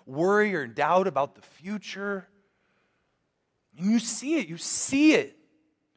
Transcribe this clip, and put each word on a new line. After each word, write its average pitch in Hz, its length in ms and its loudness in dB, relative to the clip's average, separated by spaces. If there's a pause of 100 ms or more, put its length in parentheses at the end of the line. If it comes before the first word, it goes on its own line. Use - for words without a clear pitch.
worry 190 480 2
or 143 100 -4
doubt 147 400 0
about 139 300 -4
the - 60 -20
future. 196 880 -10 (1500)
And 190 140 0
you 233 80 4
see 285 380 -4
it, 190 100 -2
you 165 100 -10
see 285 560 2
it 147 240 0 (580)